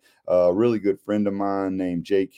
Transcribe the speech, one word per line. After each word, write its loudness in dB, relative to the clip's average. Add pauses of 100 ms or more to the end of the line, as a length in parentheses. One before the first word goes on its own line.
(300)
Uh, 4
a 2
really 2
good -2
friend 0
of -2
mine -4
named -4
Jake 0